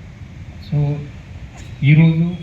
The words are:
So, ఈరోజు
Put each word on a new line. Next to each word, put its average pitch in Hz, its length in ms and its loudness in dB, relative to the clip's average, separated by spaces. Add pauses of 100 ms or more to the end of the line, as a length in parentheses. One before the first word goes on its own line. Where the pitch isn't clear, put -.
(720)
So, 147 260 0 (880)
ఈరోజు 160 580 6